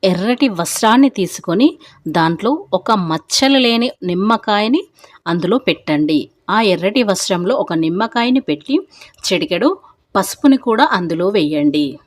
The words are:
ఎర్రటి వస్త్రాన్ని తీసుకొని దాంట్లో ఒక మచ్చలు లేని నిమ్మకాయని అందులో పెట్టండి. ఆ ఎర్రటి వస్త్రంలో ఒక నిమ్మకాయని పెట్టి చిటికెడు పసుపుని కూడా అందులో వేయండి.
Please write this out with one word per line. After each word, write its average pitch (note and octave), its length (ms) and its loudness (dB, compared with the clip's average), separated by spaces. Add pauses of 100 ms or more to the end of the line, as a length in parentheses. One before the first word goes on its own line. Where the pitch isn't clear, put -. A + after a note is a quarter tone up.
ఎర్రటి G3 460 0
వస్త్రాన్ని A3 600 2
తీసుకొని F#3+ 580 0 (400)
దాంట్లో E3 440 0 (220)
ఒక F#3 180 -2 (100)
మచ్చలు G#3+ 580 0
లేని A#3 300 0 (140)
నిమ్మకాయని G#3+ 800 0 (460)
అందులో F3 300 0
పెట్టండి. D3+ 640 0 (300)
ఆ G3 120 0
ఎర్రటి G3+ 420 0
వస్త్రంలో F3+ 520 -2
ఒక - 180 -4
నిమ్మకాయని A3 680 0
పెట్టి B3+ 340 -4 (480)
చిటికెడు F3+ 460 -2 (460)
పసుపుని C4 420 2
కూడా A#3+ 340 0
అందులో F3 380 -2
వేయండి. D3 580 0 (200)